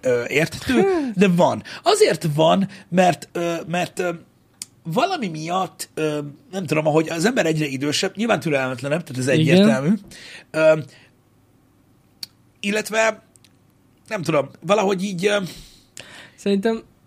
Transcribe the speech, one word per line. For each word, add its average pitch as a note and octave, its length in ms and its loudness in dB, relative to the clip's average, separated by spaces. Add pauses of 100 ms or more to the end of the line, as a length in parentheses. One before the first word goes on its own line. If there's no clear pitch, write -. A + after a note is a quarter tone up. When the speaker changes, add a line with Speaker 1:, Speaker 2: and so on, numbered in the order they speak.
Speaker 1:
ö, B2 260 0
érthető, D#3 460 -2
Speaker 2:
Hmm. D#4 420 2
Speaker 1:
de F#3+ 140 4
van. D#3+ 340 2 (200)
Azért E4+ 520 2
van, F3 340 2 (200)
mert, F3 440 0
ö, E3+ 200 -4 (140)
mert, E3+ 320 -6
ö, F3+ 100 -2 (760)
valami C4 460 -2
miatt, E3 680 -6
ö, D3+ 240 -2 (320)
nem F#3 160 -6
tudom, D#3 200 0
ahogy D#3 220 2
az E3 160 -4
ember A3+ 220 2
egyre D#3 200 0
idősebb, C#3 500 -4
nyilván G#3 240 0
türelmetlenebb, C#3 640 -2
tehát B2+ 260 -6
ez C3 100 4
Speaker 2:
Igen. D#3+ 160 4
Speaker 1:
egyértelmű. F#3 380 6 (580)
Ö, D#3+ 280 4 (1800)
illetve, G#3+ 600 -2 (840)
nem G3 140 -6
tudom, C#3+ 260 0 (180)
valahogy G3 380 0
így, F#3+ 220 -4
ö, G#3 100 2 (1000)
Speaker 2:
Szerintem, G3+ 460 -2 (240)